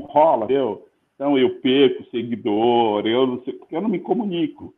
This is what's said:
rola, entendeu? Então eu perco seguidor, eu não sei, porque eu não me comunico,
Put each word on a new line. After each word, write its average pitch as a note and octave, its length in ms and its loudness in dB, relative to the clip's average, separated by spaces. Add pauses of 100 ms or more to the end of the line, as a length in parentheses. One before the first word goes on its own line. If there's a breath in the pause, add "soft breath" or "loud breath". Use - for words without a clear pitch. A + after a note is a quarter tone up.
rola, B2+ 400 2
entendeu? B2 420 -2 (280)
Então C#3 220 0
eu B2 240 2
perco C3 500 2
seguidor, A2 960 0
eu B2 180 2
não B2 180 -4
sei, C3 100 -8
porque - 200 -20
eu D#3+ 80 -4
não G#3 80 -4
me F3+ 100 -2
comunico, F3+ 800 -4